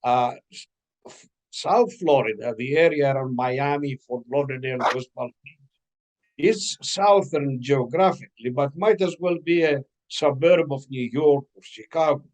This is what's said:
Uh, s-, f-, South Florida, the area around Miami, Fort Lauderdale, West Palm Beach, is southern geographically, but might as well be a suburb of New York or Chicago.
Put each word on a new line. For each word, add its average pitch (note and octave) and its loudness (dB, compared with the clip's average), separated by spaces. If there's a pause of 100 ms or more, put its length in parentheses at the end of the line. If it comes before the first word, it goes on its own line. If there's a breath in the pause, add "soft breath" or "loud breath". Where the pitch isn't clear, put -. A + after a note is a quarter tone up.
Uh, B2 0 (180)
s-, - -20 (400)
f-, - -20 (220)
South A3 0
Florida, A#2+ 0
the C3+ -2
area D3+ 4
around C3 -4
Miami, C3+ -2 (100)
Fort B2 -8
Lauderdale, C3 -4
West B2 -2
Palm B2 -8 (120)
Beach, C#3+ -20 (800)
is G3 0
southern D#3 0
geographically, B2+ -2
but C#3 -4
might G3 2
as F3 -2
well F3 -2
be E3+ 0
a C#3+ 0 (240)
suburb D#3 2
of C3+ -10
New B2+ -6
York C#3+ 2 (100)
or G2 -20
Chicago. D3+ -2 (100)